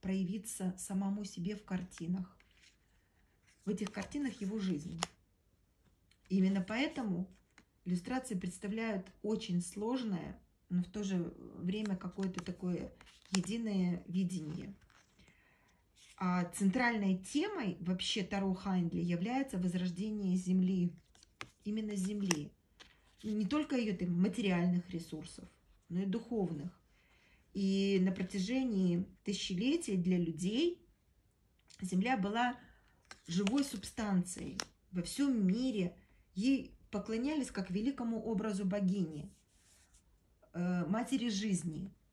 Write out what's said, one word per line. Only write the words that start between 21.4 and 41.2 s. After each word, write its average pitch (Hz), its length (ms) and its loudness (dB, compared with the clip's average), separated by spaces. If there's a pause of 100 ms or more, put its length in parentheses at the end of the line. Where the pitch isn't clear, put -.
Именно 208 320 -2
Земли. 190 560 0 (720)
Не 214 220 0
только 294 300 0
её 214 200 0
там 175 240 0
материальных 180 680 2
ресурсов, 160 580 -8 (400)
но 175 140 -2
и 196 40 0
духовных. 185 680 -2 (840)
И 196 480 4
на 185 100 4
протяжении 190 960 2 (180)
тысячелетий 208 720 0
для 180 200 4
людей 185 680 0 (960)
Земля 196 360 2
была 233 400 2 (720)
живой 202 360 4
субстанцией. 190 920 -2 (340)
Во 180 100 -4
всём 247 460 2
мире 214 480 2 (400)
ей 247 400 2 (160)
поклонялись 240 600 0
как 190 180 -4
великому 226 520 0
образу 208 440 0
богини, 180 640 0 (1200)
э, 175 320 0
матери 233 440 0